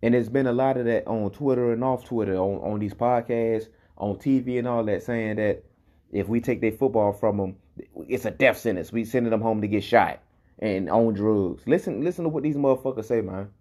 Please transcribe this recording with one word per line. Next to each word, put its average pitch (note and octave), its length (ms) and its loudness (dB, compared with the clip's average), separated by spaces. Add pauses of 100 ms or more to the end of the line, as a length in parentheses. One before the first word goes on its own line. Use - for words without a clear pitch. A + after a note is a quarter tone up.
And A#2 120 2
there's A#2+ 160 2
been C3+ 180 0
a B2 60 0
lot C3 240 2
of B2 80 -2
that A#2 220 0
on G#2+ 240 -2
Twitter B2 420 0
and A2+ 100 -2
off B2+ 220 -2
Twitter, G#2 300 -2
on, F#2+ 360 -2
on G#2 80 -4
these G#2 160 -4
podcasts, A#2 720 0 (300)
on G2 200 -4
T C3+ 220 2
V B2 180 -4
and A#2+ 100 -2
all A#2 180 0
that, G#2 180 -2
saying A2+ 320 -2
that G#2 280 0 (480)
if G2 160 -2
we A#2 120 2
take A#2 220 -2
their A2+ 100 2
football A2 420 2
from G#2 260 0
'em, F#2+ 160 -4 (520)
it's B2 180 -4
a G#2+ 60 -2
death B2+ 260 4
sentence. F#2 340 -4
We A2+ 140 -2
sending A#2 260 0
them A2 100 2
home A2 200 0
to G#2+ 60 -2
get G2+ 160 0
shot G2 360 2 (400)
and F#2+ 300 -2
on A2+ 240 4
drugs. G2+ 540 0
Listen, D3 360 0
listen F3 200 -4
to E3 60 0
what D3+ 140 -4
these D3+ 140 0
motherfuckers C3 480 0
say, A#2 160 0
man. G2 280 -8 (120)